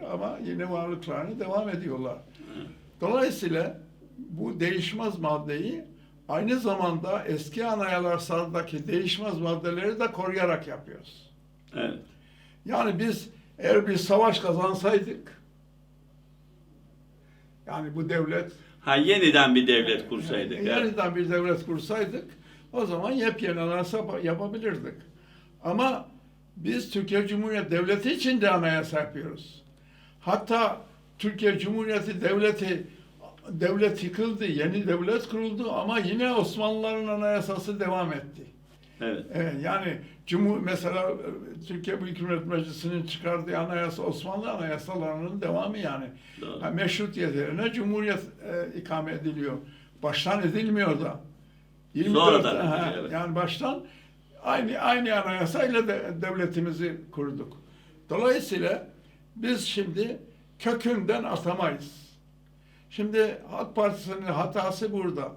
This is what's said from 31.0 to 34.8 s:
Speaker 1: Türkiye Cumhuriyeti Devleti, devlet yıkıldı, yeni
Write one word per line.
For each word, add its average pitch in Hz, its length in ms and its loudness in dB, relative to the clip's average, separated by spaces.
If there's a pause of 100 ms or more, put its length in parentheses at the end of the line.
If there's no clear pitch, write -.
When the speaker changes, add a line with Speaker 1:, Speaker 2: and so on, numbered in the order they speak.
Speaker 1:
Türkiye 208 400 2
Cumhuriyeti 214 640 -2
Devleti, 196 640 2 (600)
devlet 190 540 2
yıkıldı, 208 420 -2
yeni 175 420 0